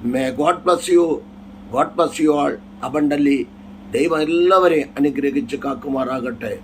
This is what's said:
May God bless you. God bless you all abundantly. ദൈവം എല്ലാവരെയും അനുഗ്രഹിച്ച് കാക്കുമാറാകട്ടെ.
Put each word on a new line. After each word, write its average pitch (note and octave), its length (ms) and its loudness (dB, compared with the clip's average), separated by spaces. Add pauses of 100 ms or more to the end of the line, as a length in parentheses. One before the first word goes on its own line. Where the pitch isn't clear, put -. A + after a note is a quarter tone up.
(140)
May C3 140 0 (140)
God E3+ 240 2
bless - 180 2 (120)
you. E3+ 100 6 (680)
God D#3 200 0
bless E3 280 0
you D3+ 160 4
all C#3 160 -2 (320)
abundantly. C#3+ 520 2 (580)
ദൈവം D#3 240 2
എല്ലാവരെയും E3+ 760 4
അനുഗ്രഹിച്ച് C#3 580 0 (100)
കാക്കുമാറാകട്ടെ. B2+ 880 -6 (100)